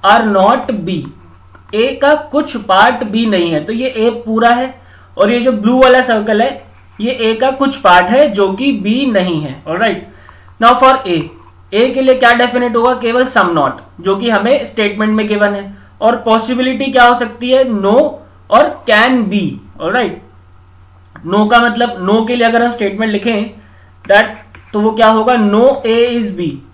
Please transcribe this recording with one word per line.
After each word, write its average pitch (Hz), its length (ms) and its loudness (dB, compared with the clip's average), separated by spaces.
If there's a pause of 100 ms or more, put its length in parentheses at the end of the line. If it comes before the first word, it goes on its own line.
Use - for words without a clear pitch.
are 226 180 4 (120)
not 208 480 0
B, 170 160 -6 (720)
ए 240 280 0
का 294 120 4
कुछ 302 420 -4
पार्ट 214 480 2
बी 220 220 -4
नहीं 175 240 0
है, 151 140 -2
तो 214 80 -8
ये 247 160 -4
ए 226 220 0
पूरा 220 380 -2
है, 254 260 0 (440)
और 202 120 2
ये 240 100 0
जो 247 120 2
ब्लू 233 300 2
वाला 254 200 6
सर्कल 220 400 0
है 269 200 -4 (380)
ये 233 120 -2
ए 226 220 -2
का 262 160 0
कुछ 269 260 -2
पार्ट 240 300 4
है 277 240 4
जो 196 220 0
कि 254 200 -2
बी 220 340 -2
नहीं 180 340 0
है। 139 260 -12
ऑलराइट, 180 420 -4 (540)
now 233 120 6
for 262 200 4
A, 175 260 -2 (520)
ए 240 180 2
के 262 100 -4
लिए 262 140 4
क्या 254 180 4
डेफिनेट 240 440 0
होगा, 247 180 2
केवल 240 300 -2
some 190 280 0
not, - 180 0 (300)
जो 190 160 -2
कि 233 140 -4
हमें 233 360 0
स्टेटमेंट 214 500 -4
में 214 120 -2
गिवन 208 200 0
है, 196 280 -8 (240)
और 233 160 2
पॉसिबिलिटी 240 680 -2
क्या 247 180 4
हो 240 100 4
सकती 240 360 -6
है, 262 140 4 (180)
no 202 120 2 (560)
और - 400 2
can 233 400 2
be। 202 120 -2 (380)
ऑलराइट, 190 420 -4 (1040)
no 208 220 2
का 240 100 6
मतलब, 226 480 -2
no 220 200 2
के 247 80 -2
लिए 233 100 0
अगर 233 160 2
हम 240 100 -2
स्टेटमेंट 214 400 -4
लिखें 214 380 -4 (600)
that, 208 140 4 (480)
तो 208 80 -2
वो 214 120 0
क्या 220 140 2
होगा, 220 280 2
no 214 300 2 (220)
A 226 140 0 (100)
is 220 300 -4
B। 160 100 -4 (240)